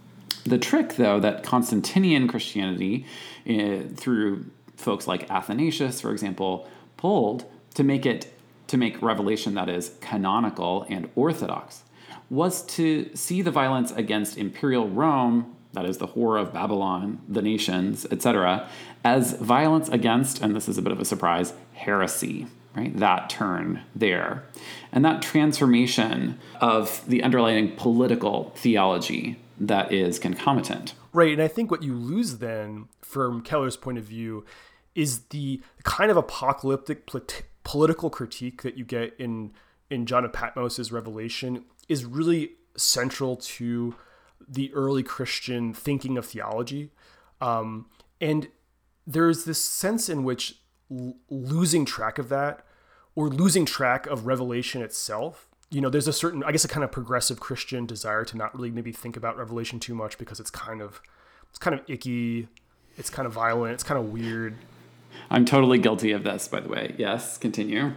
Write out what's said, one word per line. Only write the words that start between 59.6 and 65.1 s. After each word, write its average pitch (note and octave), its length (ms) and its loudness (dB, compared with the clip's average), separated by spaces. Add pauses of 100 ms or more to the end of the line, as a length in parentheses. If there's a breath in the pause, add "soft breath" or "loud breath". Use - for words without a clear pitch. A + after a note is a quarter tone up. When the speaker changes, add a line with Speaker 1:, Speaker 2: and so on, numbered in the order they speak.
Speaker 2:
too A#2+ 140 -8
much G#2+ 240 -8
because A2+ 220 -14
it's - 100 -12
kind A2 300 -10
of, G2+ 200 -14 (480 soft breath)
it's - 100 -20
kind D3+ 200 0
of - 100 -16
icky, A#2+ 600 -4 (480)
it's - 140 -10
kind C3+ 160 -4
of A2 60 -8
violent, A#2 420 0
it's B2+ 100 -8
kind C#3+ 140 0
of G#2+ 140 -4
weird. A2+ 440 -6 (720 loud breath)